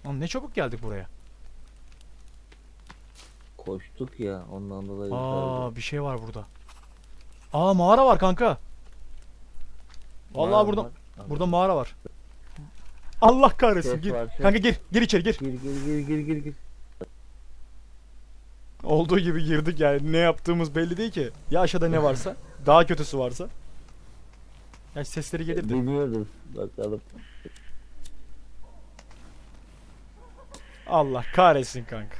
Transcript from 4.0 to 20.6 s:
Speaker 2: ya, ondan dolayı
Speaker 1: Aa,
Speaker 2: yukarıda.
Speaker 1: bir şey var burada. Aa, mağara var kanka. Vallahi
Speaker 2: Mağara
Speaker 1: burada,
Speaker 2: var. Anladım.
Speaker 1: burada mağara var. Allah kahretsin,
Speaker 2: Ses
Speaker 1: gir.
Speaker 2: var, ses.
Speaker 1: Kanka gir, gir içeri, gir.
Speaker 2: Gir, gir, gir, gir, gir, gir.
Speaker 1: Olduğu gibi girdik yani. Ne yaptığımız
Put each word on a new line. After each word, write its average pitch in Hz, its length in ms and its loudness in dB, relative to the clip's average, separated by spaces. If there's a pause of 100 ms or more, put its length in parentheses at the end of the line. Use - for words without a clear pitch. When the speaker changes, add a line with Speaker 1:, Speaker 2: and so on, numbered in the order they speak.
Speaker 2:
ya, 98 220 -6 (100)
ondan 98 360 -10
dolayı 98 260 -8
Speaker 1:
Aa, - 20 -4
Speaker 2:
yukarıda. 131 600 -6
Speaker 1:
bir - 40 -12
şey 147 220 -6
var 131 200 -8
burada. 113 220 -12 (1080)
Aa, 180 220 2
mağara 202 320 6
var 226 120 8
kanka. 185 400 2 (1800)
Vallahi 165 160 0
Speaker 2:
Mağara 208 160 6
Speaker 1:
burada, 202 180 -2
Speaker 2:
var. 117 60 -10 (260)
Anladım. - 140 -14
Speaker 1:
burada 151 160 -2
mağara 175 300 2
var. 123 180 -4 (1300)
Allah 254 280 10
kahretsin, 180 420 4
Speaker 2:
Ses 156 120 0
Speaker 1:
gir. 202 80 -2
Speaker 2:
var, 120 160 -2
ses. - 160 -4
Speaker 1:
Kanka 202 160 6
gir, 214 180 4 (160)
gir 233 100 6
içeri, 185 200 4
gir. 214 160 0
Speaker 2:
Gir, 135 140 -4
gir, 135 320 -6
gir, 147 140 0
gir, 147 200 -2
gir, 151 180 -2
gir. 147 180 -6 (2250)
Speaker 1:
Olduğu 165 340 4
gibi 170 260 2
girdik 151 360 2
yani. 143 320 2
Ne 160 60 4
yaptığımız 165 560 2